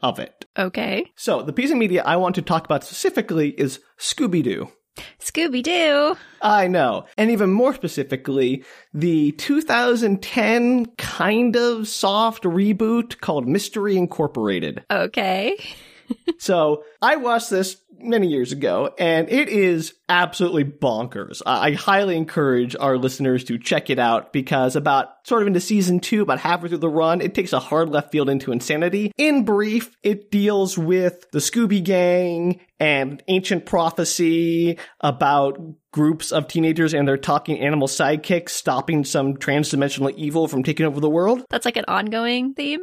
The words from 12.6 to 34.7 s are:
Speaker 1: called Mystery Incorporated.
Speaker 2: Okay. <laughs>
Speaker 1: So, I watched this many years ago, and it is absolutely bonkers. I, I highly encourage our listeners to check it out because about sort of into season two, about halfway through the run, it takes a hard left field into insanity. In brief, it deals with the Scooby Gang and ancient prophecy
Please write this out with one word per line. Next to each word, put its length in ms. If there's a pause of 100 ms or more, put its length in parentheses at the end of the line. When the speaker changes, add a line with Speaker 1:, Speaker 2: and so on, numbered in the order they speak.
Speaker 1:
called 260
Mystery 500
Incorporated. 960
Speaker 2:
Okay. 680
<laughs> 60 (720)
Speaker 1:
So, 460 (160)
I 160
watched 320
this 320 (180)
many 280
years 260
ago, 440
and 320
it 200
is 440 (140)
absolutely 560
bonkers. 840
I, 220
I 60
highly 420
encourage 640
our 180
listeners 480
to 120
check 320
it 100
out 320
because 460
about 320 (180)
sort 140
of 80
into 100
season 400
two, 220
about 180
halfway 300
through 80
the 100
run, 320
it 140
takes 180
a 80
hard 300
left 240
field 160
into 240
insanity. 640
In 260
brief, 580
it 300
deals 460
with 540
the 80
Scooby 440
Gang 800 (180)
and 480
ancient 380
prophecy 1120 (240)